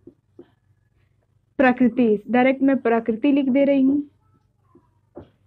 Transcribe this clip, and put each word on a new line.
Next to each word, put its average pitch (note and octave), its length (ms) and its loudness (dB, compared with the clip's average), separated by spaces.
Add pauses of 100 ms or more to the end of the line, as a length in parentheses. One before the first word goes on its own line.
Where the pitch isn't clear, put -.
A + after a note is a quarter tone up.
(1600)
प्रकृति, B3 680 0
Direct C4 340 0
मैं C4+ 140 2
प्रकृति A#3 540 -2
लिख C4+ 180 0
दे C#4 140 2
रही C#4 180 2
हूँ, C#4+ 200 0 (1500)